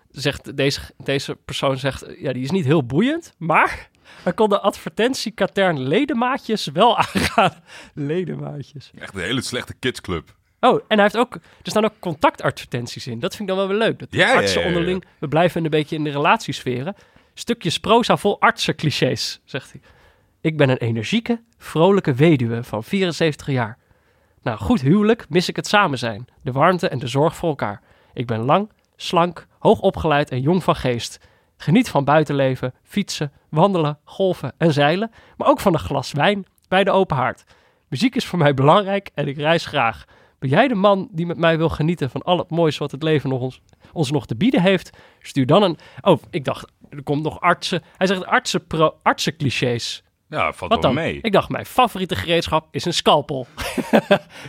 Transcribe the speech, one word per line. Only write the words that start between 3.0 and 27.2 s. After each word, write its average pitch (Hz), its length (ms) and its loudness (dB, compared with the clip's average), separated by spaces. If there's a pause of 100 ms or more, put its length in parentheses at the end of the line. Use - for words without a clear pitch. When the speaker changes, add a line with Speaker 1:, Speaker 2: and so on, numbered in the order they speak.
Speaker 1:
maar 170 500 2 (360)
er 180 100 0
konden 202 280 2
advertentiekatern 196 1160 -2
ledemaatjes 240 840 -2
wel 190 320 2
<laughs> - 0 -
aangaan. - 540 0 (420)
Ledemaatjes. 147 1040 -8
Speaker 2:
Echt - 160 -16
een 95 60 -8
hele 110 220 -2
slechte - 320 -8
kidsclub. - 600 -6 (260)
Speaker 1:
Oh, 240 140 4 (140)
en 214 60 0
hij 202 80 4
heeft 208 140 2
ook, 240 180 -2
er 170 60 -12 (300)
staan 214 140 2
ook 214 160 0
contactadvertenties - 1080 -4
in. 117 140 -10
Dat 180 160 -6
vind 202 140 -10
ik 190 60 -2
dan 196 100 -2
wel 196 100 -2
weer 226 100 0
leuk. 151 120 -2
Dat - 120 -16
Speaker 2:
Ja, 185 180 2
ja, 262 60 4
Speaker 1:
artsen 87 260 2
Speaker 2:
ja, 85 60 0
ja. 170 60 0
Speaker 1:
onderling, 175 320 -2 (140)
we 156 100 -8
blijven 165 360 2
een 151 60 -2
beetje 151 260 -2
in 151 80 -2
de 151 60 -4
relatiesferen. 143 840 -4 (400)
Stukjes - 460 -6
proza 202 360 2
vol 202 240 -2
artsenclichés, - 1040 0
zegt - 280 -12
hij. - 80 -20 (600)
"Ik 160 160 -2
ben 143 120 6
een 127 80 2
energieke, 123 680 -2 (160)
vrolijke 175 560 2
weduwe 120 480 4
van 110 220 -6
vierenzeventig 175 600 -2
jaar. 123 320 -2 (640)
Na 123 100 -4
een 104 60 -8
goed 139 220 0
huwelijk 208 480 2
mis 165 200 0
ik 170 80 -6
het 160 100 -6
samen 185 320 2
zijn, 117 280 -6 (160)
de 131 100 -6
warmte 170 360 2
en 135 100 -4
de 131 80 -6
zorg 139 300 0